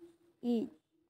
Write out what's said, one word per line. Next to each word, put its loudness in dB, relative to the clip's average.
И 0